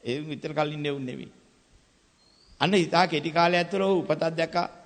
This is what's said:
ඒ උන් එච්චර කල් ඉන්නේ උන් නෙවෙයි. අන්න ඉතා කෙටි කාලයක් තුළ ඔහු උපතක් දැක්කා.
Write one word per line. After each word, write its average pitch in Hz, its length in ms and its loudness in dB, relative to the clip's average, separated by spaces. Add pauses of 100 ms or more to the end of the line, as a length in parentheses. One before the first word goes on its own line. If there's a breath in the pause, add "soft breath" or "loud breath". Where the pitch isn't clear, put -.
ඒ 120 160 -4
උන් 151 140 -8
එච්චර 151 220 -8
කල් 151 180 0
ඉන්නේ 147 200 -4
උන් 135 140 -4
නෙවෙයි. - 260 -10 (1300)
අන්න 175 140 4
ඉතා 170 320 4
කෙටි 156 240 -2
කාලයක් 175 360 2
තුළ 196 160 -2
ඔහු 190 140 4
උපතක් 160 340 0
දැක්කා. 165 360 -2 (180)